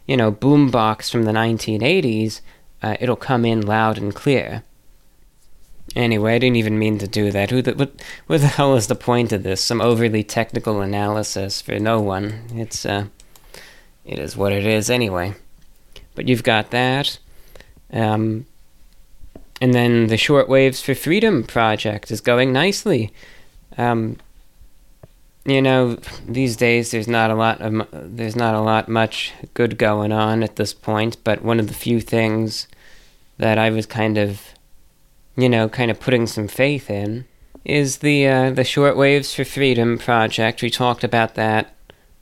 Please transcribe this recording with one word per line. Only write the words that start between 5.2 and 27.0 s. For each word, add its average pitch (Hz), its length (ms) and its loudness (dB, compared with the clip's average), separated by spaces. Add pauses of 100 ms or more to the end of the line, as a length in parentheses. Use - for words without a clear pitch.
Anyway, 113 400 2
I 120 40 4
didn't 123 160 4
even 107 240 0
mean 107 200 0
to 101 80 -6
do 104 240 0
that. 101 180 -2
Who 123 120 0
the, 123 120 0
what, - 180 -2 (360)
what 156 140 2
the 143 60 6
hell 139 280 4
is 107 120 2
the 120 80 0
point 120 380 0
of 98 100 -2
this? 95 180 -2
Some 117 200 -2
overly 113 420 2
technical 110 560 -4
analysis 101 800 -4
for - 180 -6
no 110 200 0
one. 104 440 -4 (100)
It's, 113 320 -8
uh, 101 220 -2 (1000)
it - 140 -8
is - 180 -10
what 98 160 0
it 101 120 0
is 107 240 0
anyway. 101 440 -2 (800)
But - 140 -8
you've 120 160 2
got 110 280 0
that. 127 480 0 (720)
Um, 110 540 0 (1160)
and 127 120 4
then 120 340 4
the 113 80 0
Shortwaves 135 640 4
for 139 120 -2
Freedom 180 500 0
project 107 680 -2
is 110 100 -8
going 127 320 2
nicely. 151 580 0 (640)
Um, 117 400 -2 (1300)
you 135 160 2
know, 131 360 2 (300)
these 120 300 -2
days 117 340 2
there's 110 160 -4